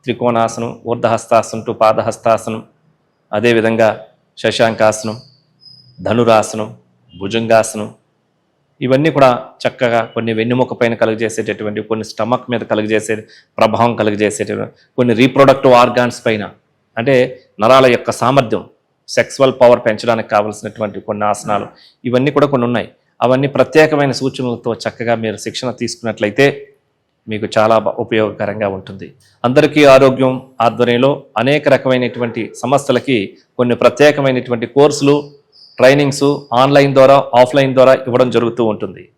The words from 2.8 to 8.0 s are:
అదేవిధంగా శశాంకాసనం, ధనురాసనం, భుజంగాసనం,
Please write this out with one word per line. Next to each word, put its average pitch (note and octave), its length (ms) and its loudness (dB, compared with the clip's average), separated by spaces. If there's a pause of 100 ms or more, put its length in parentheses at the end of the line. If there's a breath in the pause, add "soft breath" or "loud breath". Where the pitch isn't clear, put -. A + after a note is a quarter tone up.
అదేవిధంగా A2+ 580 2 (480)
శశాంకాసనం, A2 760 -2 (840)
ధనురాసనం, A2 680 0 (460)
భుజంగాసనం, A2 760 -2 (920)